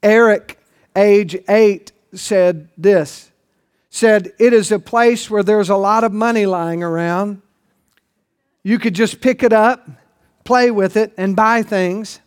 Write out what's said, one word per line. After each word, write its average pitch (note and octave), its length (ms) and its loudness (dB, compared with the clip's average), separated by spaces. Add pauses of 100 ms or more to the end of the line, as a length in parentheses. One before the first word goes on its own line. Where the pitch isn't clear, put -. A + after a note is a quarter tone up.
Eric, G#3+ 560 2 (360)
age G3+ 420 2 (120)
eight, G#3 420 2 (220)
said F3+ 640 -2
this, E3+ 540 -2 (580)
said, G#3+ 500 0
"It A#3+ 140 4
is G#3+ 180 2
a G#3 80 -2
place A#3 500 -2
where G#3 140 -2
there's G#3 260 0
a G3+ 60 2
lot G3+ 280 0
of A3 100 -2
money A3 320 -2
lying E3+ 360 -4
around. F3 600 -6 (1200)
You G#3+ 160 -2
could G#3+ 160 -4
just G#3+ 240 -2
pick B3+ 240 -2
it A#3 80 2
up, A3 380 0 (560)
play B3 260 2
with G3 240 -2
it, G#3+ 220 -2
and F#3+ 180 -4
buy A3 280 0
things. G3 640 -6